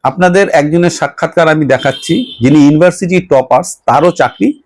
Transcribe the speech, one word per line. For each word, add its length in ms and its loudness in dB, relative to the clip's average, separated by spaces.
আপনাদের 460 0
একজনের 400 0
সাক্ষাৎকার 580 -4
আমি 180 0
দেখাচ্ছি, 760 -4
যিনি 220 4
ইউনিভার্সিটি 580 2
টপার্স, 640 -2
তারও 260 2
চাকরি 540 -4